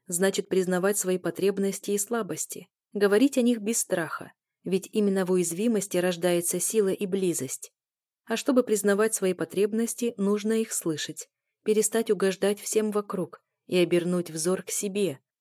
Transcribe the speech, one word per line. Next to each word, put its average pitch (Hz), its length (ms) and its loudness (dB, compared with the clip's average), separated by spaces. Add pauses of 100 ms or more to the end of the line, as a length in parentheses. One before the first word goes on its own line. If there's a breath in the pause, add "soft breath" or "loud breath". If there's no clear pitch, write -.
значит 190 420 0
признавать 185 480 2
свои 185 200 0
потребности 190 720 -2
и 202 60 2
слабости, 196 720 -6 (260)
говорить 208 440 4
о 254 40 6
них 240 180 2
без 214 200 -2
страха, - 540 -4 (300)
ведь 185 280 -2
именно 196 340 2
в 180 60 0
уязвимости 185 680 0
рождается 175 600 0
сила 202 300 2
и 196 160 -2
близость. 180 680 -4 (520)
А 226 120 -2
чтобы 247 260 2
признавать 208 520 2
свои 185 180 0
потребности, 214 840 -2
нужно 208 440 0
их 220 120 -6
слышать, - 560 -6 (340)
перестать 220 480 2
угождать 196 480 0
всем 214 320 0
вокруг 202 500 -4 (240)
и 180 120 0
обернуть 175 520 2
взор 165 340 -2
к - 60 -14
себе, 190 500 -2 (220)